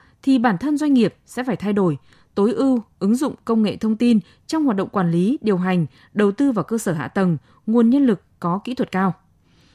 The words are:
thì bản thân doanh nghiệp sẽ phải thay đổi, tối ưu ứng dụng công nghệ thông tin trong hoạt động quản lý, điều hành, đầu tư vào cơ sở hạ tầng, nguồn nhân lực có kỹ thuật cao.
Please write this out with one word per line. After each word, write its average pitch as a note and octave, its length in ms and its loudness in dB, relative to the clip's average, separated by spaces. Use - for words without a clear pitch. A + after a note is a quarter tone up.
thì C4+ 160 2
bản A3+ 200 0
thân D4 200 -2
doanh D4 160 0
nghiệp A3+ 200 2
sẽ - 180 -10
phải A#3+ 120 -4
thay G3+ 160 -4
đổi, F3+ 260 0
tối G3+ 180 0
ưu C4 300 0
ứng G3+ 180 0
dụng C4+ 180 -2
công A3 180 0
nghệ G3+ 140 -2
thông A3 200 -2
tin A#3 240 2
trong D#4+ 180 -2
hoạt A#3 120 0
động F#3+ 120 -2
quản F3 220 -2
lý, F#3 300 0
điều G#3 160 0
hành, F3+ 300 0
đầu G3+ 180 2
tư C#4 200 0
vào G3+ 120 -2
cơ A3+ 140 -4
sở G#3+ 140 -4
hạ D3 160 -6
tầng, F#3 280 0
nguồn A#3 240 4
nhân C#4 160 4
lực G#3 160 0
có F3+ 240 -4
kỹ B3 100 -10
thuật - 180 -6
cao. F#3 220 0